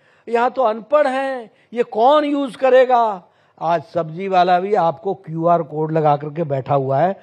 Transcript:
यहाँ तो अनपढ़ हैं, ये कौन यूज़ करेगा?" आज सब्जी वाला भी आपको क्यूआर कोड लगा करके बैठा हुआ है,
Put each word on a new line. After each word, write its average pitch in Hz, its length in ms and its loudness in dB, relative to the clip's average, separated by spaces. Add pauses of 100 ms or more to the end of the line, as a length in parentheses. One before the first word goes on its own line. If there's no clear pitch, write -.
(300)
यहाँ 233 220 0
तो 262 100 -4
अनपढ़ 233 460 0
हैं, 262 440 -6 (220)
ये 233 100 -2
कौन 269 400 2
यूज़ 285 340 -4
करेगा?" 247 640 2 (380)
आज 160 220 -2
सब्जी 165 440 -8
वाला 180 320 4
भी 202 160 -2
आपको 175 380 0
क्यूआर 165 500 -2
कोड 156 280 -6
लगा 151 260 2
करके 151 260 -8
बैठा 139 320 -4
हुआ 135 240 0
है, 180 240 0